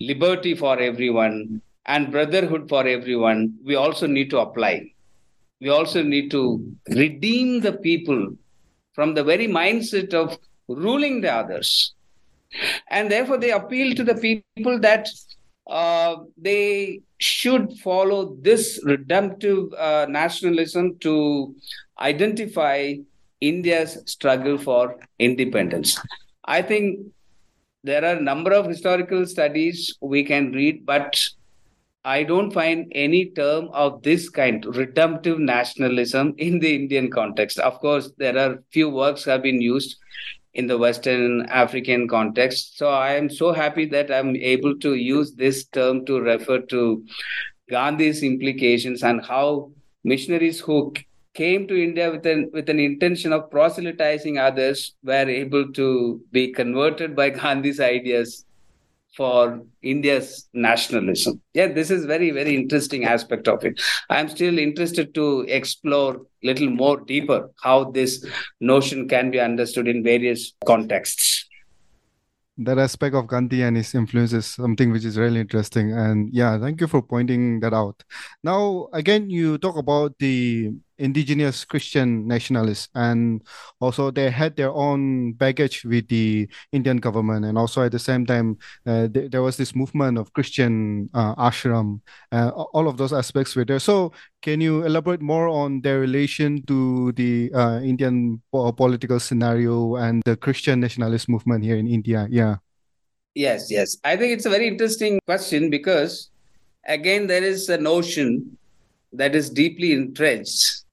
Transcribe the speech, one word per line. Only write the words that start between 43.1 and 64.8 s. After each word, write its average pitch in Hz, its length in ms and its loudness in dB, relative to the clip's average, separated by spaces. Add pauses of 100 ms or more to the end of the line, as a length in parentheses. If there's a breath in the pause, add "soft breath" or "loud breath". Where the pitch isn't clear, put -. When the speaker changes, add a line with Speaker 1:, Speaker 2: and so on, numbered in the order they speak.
Speaker 1:
am 147 140 -2
so 165 240 0
happy 156 340 -2
that 143 240 -2
I'm 135 240 0
able 131 440 0
to 143 160 0
use 135 380 0
this 131 320 -2
term 131 400 0
to 135 140 0
refer 117 400 0
to 117 460 0 (640 loud breath)
Gandhi's 151 540 0
implications 127 800 0
and 120 220 2
how 139 460 -2 (320)
missionaries 165 560 0
who 147 340 0 (400)
came 185 340 0
to 185 160 0
India 170 280 0
with 160 140 -6
an, 156 280 2
with 156 160 -6
an 151 100 2
intention 160 540 0
of 156 160 -2
proselytizing 156 880 0
others 135 680 0
were 135 260 2
able 135 440 0
to 123 480 0 (100)
be 127 200 2
converted 143 640 0
by 139 140 2
Gandhi's 139 500 -2
ideas 123 640 0 (720)
for 120 460 2 (220)
India's 139 720 -2
nationalism. 117 840 2 (140)
Yeah, 185 140 4
this 156 240 -2
is 175 140 0
very, 160 260 0
very 147 240 0
interesting 135 500 0
aspect 117 420 0
of 107 160 2
it. - 160 -4 (300 loud breath)
I'm 151 180 2
still 175 300 0
interested 156 560 -2